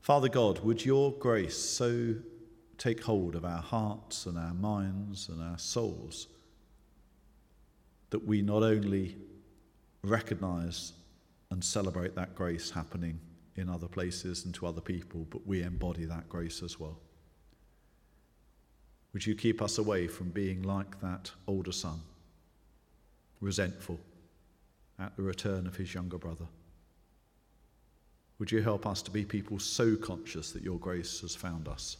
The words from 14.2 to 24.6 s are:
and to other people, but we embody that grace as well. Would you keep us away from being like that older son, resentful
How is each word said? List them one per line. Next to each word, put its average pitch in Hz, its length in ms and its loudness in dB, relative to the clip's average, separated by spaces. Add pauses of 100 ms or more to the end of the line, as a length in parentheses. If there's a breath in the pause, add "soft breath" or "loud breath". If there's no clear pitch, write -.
and 90 100 -4
to - 120 -4
other 82 140 -4
people, 85 500 -6
but - 160 -10
we 98 160 0
embody 87 420 -2
that 82 240 -6
grace 85 340 -6
as 85 180 -10
well. 78 180 -8 (2250 soft breath)
Would 95 120 -4
you 107 100 4
keep 110 280 4
us 104 160 0
away 101 300 4
from 90 220 -6
being 92 320 0
like 98 380 -2
that 92 300 -4 (160)
older 92 260 -2
son, 82 280 -4 (1400)
resentful 90 600 0 (960)